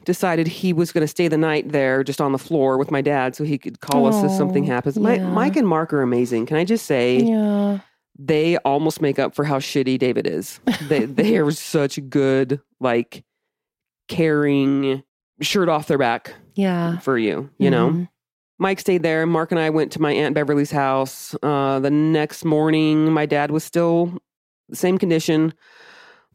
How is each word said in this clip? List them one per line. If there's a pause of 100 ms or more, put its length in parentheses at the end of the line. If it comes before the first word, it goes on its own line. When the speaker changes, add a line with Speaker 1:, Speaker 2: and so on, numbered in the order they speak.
Speaker 1:
decided
he
was
gonna
stay
the
night
there
just
on
the
floor
with
my
dad
so
he
could
call
us
if
something
Speaker 2:
Oh,
Speaker 1:
happens.
Mi-,
Speaker 2:
yeah.
Speaker 1:
Mike
and
Mark
are
amazing.
Can
I
just
say,
Speaker 2:
Yeah. (400)
Speaker 1:
they
almost
make
up
for
how
shitty
David
is. (300)
They,
Speaker 2:
<laughs>
Speaker 1:
they
are
such (100)
good, (200)
like, (840)
caring, (380)
shirt
off
their
back (220)
Speaker 2:
Yeah.
Speaker 1:
for
you,
you
know?
Speaker 2:
Mm-hmm. (560)
Speaker 1:
Mike
stayed
there.
Mark
and
I
went
to
my
Aunt
Beverly's
house.
Uh,
the
next
morning,
my
dad
was
still (560)
the
same
condition. (800)